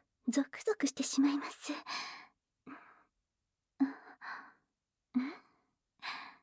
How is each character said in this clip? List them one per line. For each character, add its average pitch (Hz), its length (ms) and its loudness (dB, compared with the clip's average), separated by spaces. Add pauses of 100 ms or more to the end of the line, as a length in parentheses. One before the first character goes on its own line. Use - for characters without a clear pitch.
(280)
ゾ 269 160 6
ク - 200 -6
ゾ 427 120 4
ク - 100 2
し - 80 2
て - 80 -4
し - 180 2
ま 285 120 8
い 285 60 2
ま 277 120 -2
す。 - 240 -6
ん？ - 20 -2 (4000)